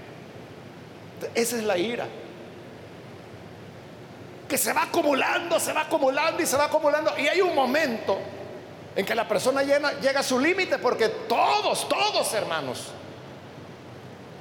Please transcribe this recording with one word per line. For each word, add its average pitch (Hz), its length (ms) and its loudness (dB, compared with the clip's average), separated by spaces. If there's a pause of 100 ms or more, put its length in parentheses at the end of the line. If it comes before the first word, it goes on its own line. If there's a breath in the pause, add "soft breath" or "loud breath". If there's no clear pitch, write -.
(1300)
Esa 233 240 2
es 220 60 -2
la 202 140 2
ira, 208 280 -2 (2500)
que 269 100 0
se - 140 2
va 320 120 2
acumulando, 339 760 2
se 277 140 0
va 302 80 2
acumulando 302 600 2
y 311 40 2
se 254 100 2
va 294 100 6
acumulando. 302 520 4
Y 269 100 2
hay 339 140 6
un 349 120 4
momento 254 640 2 (800)
en 190 100 2
que 214 80 0
la 226 140 0
persona 262 360 2
llena, 285 360 4
llega 269 220 4
a - 20 2
su 254 160 2
límite, 339 400 4
porque 220 300 4
todos, - 800 2
todos, 370 440 2
hermanos, 160 520 -2 (1600)